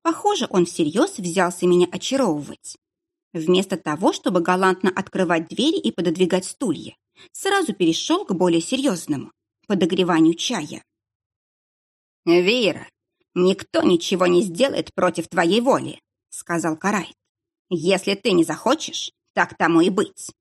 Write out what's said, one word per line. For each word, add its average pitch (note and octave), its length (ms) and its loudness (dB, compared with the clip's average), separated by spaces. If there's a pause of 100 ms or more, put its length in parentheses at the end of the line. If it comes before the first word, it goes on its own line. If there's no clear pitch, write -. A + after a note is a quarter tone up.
Похоже, E4+ 480 -2
он F3 160 4
всерьез F3 540 -2
взялся F3+ 480 0
меня F3 240 4
очаровывать. F#3 840 -4 (560)
Вместо F3+ 440 0
того, E3+ 360 -2
чтобы F3+ 280 -2
галантно F3+ 480 0
открывать F3 600 -2
двери D4 280 0
и A3+ 140 -2
пододвигать F3+ 540 0
стулья, - 500 -6 (360)
сразу G4 420 0
перешел F3 520 0
к G#3 80 -4
более E3+ 280 2
серьезному — E3+ 680 -4 (360)
подогреванию F3 680 2
чая. E3 480 -8 (1400)
«Веера, F3+ 600 2 (480)
никто - 480 0
ничего F3+ 440 2
не F3 140 4
сделает F#3+ 520 -2
против F3 340 -2
твоей F3+ 340 2
воли», D3+ 400 0 (280)
сказал E3 480 -6
Карайт. G3 360 -4 (560)
«Если F#3 460 0
ты - 160 -2
не F3 120 4
захочешь, - 680 -4 (220)
так - 240 -2
тому E3 240 4
и F3+ 80 4
быть. - 520 -4